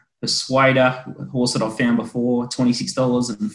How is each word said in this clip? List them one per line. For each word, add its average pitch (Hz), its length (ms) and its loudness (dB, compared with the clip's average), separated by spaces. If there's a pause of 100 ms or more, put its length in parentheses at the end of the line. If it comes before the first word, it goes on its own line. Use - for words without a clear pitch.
(220)
Persuader, 131 840 2 (160)
a - 60 -12
horse 123 280 -2
that 120 80 -2
I've 110 160 -4
found 120 200 2
before, 120 500 -2
twenty-six - 460 0
dollars, 123 360 0
and 104 260 -6